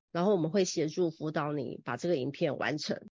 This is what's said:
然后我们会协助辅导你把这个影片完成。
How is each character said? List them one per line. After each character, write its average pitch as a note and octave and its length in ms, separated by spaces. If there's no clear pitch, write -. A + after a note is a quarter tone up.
然 E3+ 140
后 G#3+ 60
我 G3+ 60
们 D#3+ 140
会 G3 120
协 E3+ 260
助 E3+ 200
辅 D#3 220
导 D3+ 220
你 C#3 300
把 B2 140
这 E3+ 100
个 F3 100
影 B2+ 120
片 C#3+ 300
完 A#2+ 180
成。 - 300